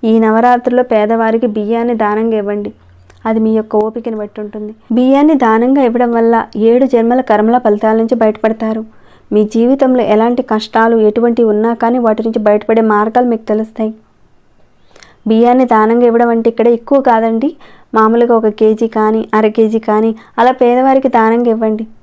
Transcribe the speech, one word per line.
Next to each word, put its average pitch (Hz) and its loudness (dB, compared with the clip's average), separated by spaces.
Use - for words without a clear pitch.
ఈ 226 2
నవరాత్రుల్లో 247 0
పేదవారికి 226 0
బియ్యాన్ని 226 -4
దానంగా 220 -2
ఇవ్వండి. 208 -6
అది 226 0
మీ 220 0
యొక్క 220 -4
ఓపికను 220 -4
బట్టి 208 -10
ఉంటుంది. 214 -12
బియ్యాన్ని 269 2
దానంగా 247 2
ఇవ్వడం 240 0
వల్ల 233 0
ఏడు 226 2
జన్మల 240 0
కర్మల 220 0
ఫలితాల 220 0
నుంచి 226 0
బయటపడతారు. 220 -2
మీ 214 2
జీవితంలో 247 0
ఎలాంటి 226 0
కష్టాలు 226 0
ఎటువంటి 226 2
ఉన్నా 220 0
కానీ, 233 -2
వాటి 220 0
నుంచి 226 -2
బయటపడే 214 0
మార్గాలు 220 0
మీకు 226 -4
తెలుస్తాయి. 220 -4
బియ్యాన్ని 240 2
దానంగా 233 2
ఇవ్వడం 233 2
అంటే 226 0
ఇక్కడ 226 0
ఎక్కువ 240 0
కాదండి, 226 0
మామూలుగా 233 2
ఒక 226 0
కేజీ 220 0
కానీ, 220 -2
అర 220 2
కేజీ 220 0
కానీ, 220 -2
అలా 240 2
పేదవారికి 254 2
దానంగా 233 0
ఇవ్వండి. 220 -2